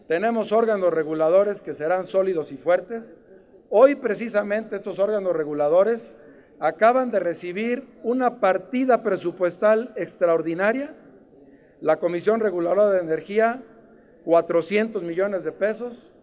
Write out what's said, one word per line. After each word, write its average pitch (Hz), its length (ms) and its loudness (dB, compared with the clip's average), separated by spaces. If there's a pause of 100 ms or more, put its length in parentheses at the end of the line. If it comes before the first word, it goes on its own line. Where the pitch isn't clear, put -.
Tenemos 220 460 -2
órganos 208 420 2
reguladores 160 680 2
que 151 140 -10
serán 170 300 -2
sólidos 190 480 -2
y 139 40 -12
fuertes. 185 600 -2 (520)
Hoy 269 260 6
precisamente 208 800 -4
estos 196 240 -6
órganos 196 340 0
reguladores 156 800 0 (460)
acaban 233 500 2
de 208 80 0
recibir 180 680 -4 (160)
una 240 340 0
partida 226 640 2
presupuestal 196 960 0
extraordinaria, 175 960 -2 (840)
la 156 160 2
Comisión 175 420 -2
Reguladora 196 540 0
de 185 80 2
Energía, 208 640 -2 (600)
cuatrocientos 175 760 0
millones 175 420 -4
de 156 80 -6
pesos, 220 600 -6 (100)